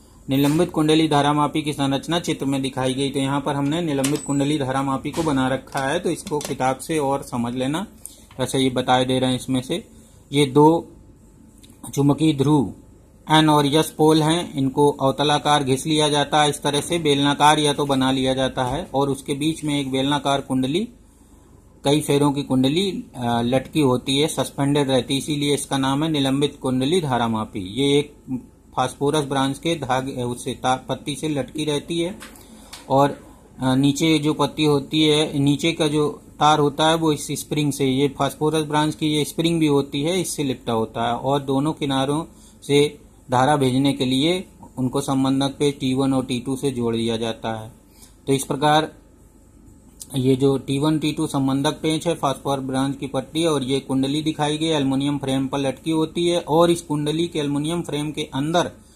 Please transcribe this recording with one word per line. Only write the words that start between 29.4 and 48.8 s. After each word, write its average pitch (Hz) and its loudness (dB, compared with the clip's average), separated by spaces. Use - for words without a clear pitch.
के 170 -2
धागे, 131 -4
उससे 123 -6
ता-, 127 -2
पत्ती 139 -6
से 156 -6
लटकी 147 -4
रहती 147 -4
है, 175 -4
और, 135 4
अ, 131 2
नीचे 143 2
जो 147 0
पत्ती 143 0
होती 147 2
है, 151 2
नीचे 143 2
का 160 0
जो 151 -2
तार 151 6
होता 147 2
है 160 4
वो 160 2
इस 147 -6
स्प्रिंग 147 -2
से, 139 -2
ये 135 2
फास्फोरस 151 -2
ब्रांच 151 0
की 156 -4
ये 151 0
स्प्रिंग 165 0
भी 156 4
होती 143 0
है, 175 -2
इससे 156 -6
लिपटा 127 -4
होता 113 -2
है, 120 -2
और 135 0
दोनों 139 -2
किनारों 139 -2
से 143 2
धारा 131 4
भेजने 135 2
के 135 -2
लिए 147 0
उनको 127 -2
संबंधक 135 0
पे 147 2
टी 131 -4
वन 135 0
और 131 0
टी 123 -4
टू 131 -4
से 135 -2
जोड़ 117 -2
दिया 113 -2
जाता 113 -6
है। 110 -14
तो 135 2
इस 135 0
प्रकार 151 2